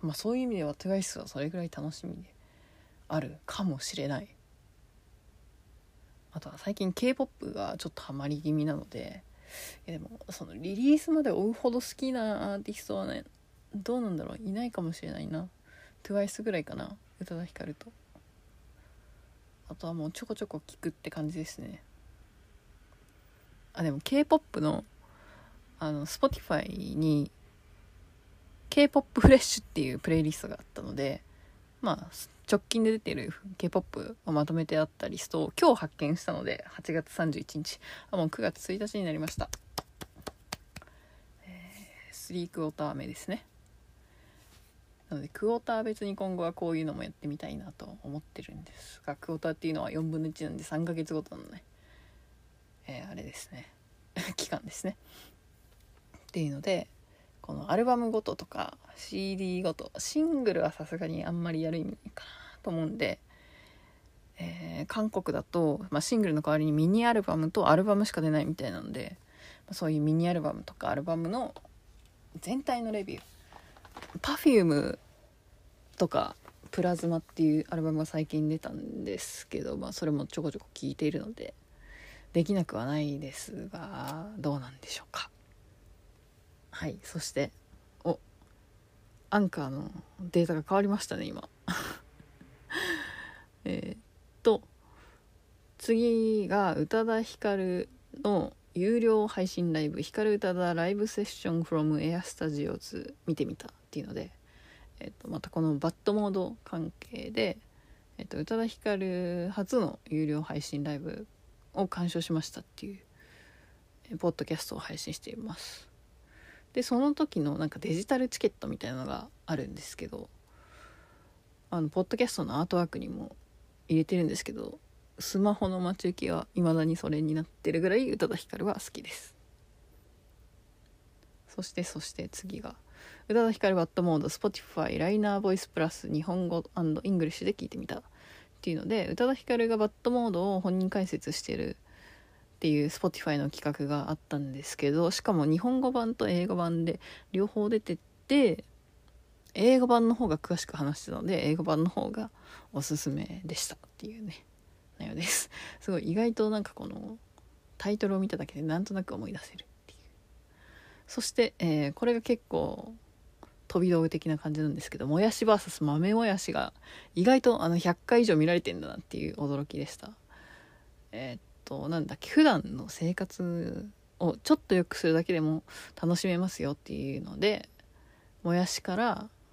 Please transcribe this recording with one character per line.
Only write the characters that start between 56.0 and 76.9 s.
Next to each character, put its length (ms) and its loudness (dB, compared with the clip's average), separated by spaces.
っ 40 -20
て 100 0
い 60 2
う 60 -4
の 80 -8
で、 260 0
こ 60 -6
の 160 -4
ア 60 4
ル 100 4
バ 100 6
ム 140 0
ご 100 2
と 160 -4
と 80 -10
か、 320 -8
シ 400 -4
ー 20 -4
デ 80 -4
ィ 160 -2
ー 20 -4
ご 100 0
と、 240 -10
シ 240 -2
ン 240 2
グ 80 4
ル 100 2
は 80 4
さ 140 -8
す 140 -6
が 80 -4
に 180 -4
あ 60 -4
ん 120 -2
ま 80 -2
り 120 0
や 80 0
る 80 -2
意 60 -2
味 80 -6
な 40 -10
い 80 -16
か 100 -16
な 380 -20
と 60 -6
思 140 0
う 20 0
ん 140 -4
で、 200 0
え 440 -8
ー、 40 -8
韓 220 0
国 260 -2
だ 80 -2
と、 460 2
ま 100 0
あ、 40 0
シ 160 2
ン 20 6
グ 80 4
ル 60 2
の 80 2
代 100 2
わ 60 6
り 80 2
に 60 4
ミ 140 4
ニ 200 6
ア 80 6
ル 80 2
バ 160 0
ム 120 2
と 200 4
ア 40 10
ル 100 6
バ 100 4
ム 100 4
し 80 -2
か 80 -2
出 100 2
な 120 4
い 20 0
み 100 -2
た 140 -6
い 20 -6
な 120 -8
の 100 -8
で、 240 -8
ま 40 -14
あ、 40 -10
そ 120 -2
う 40 2
い 60 2
う 60 2
ミ 100 4
ニ 160 4
ア 60 2
ル 80 -2
バ 100 -2
ム 100 -10
と 120 -16
か 160 -4
ア 40 0
ル 80 -2
バ 140 -2
ム 140 -2
の 240 -4
全 200 -2
体 200 -2
の 100 -4
レ 100 0
ビ 140 -8
ュ 20 -8
ー。 40 -18
Perfume 800 6
と 100 4
か、 300 0
プ 120 -2
ラ 140 4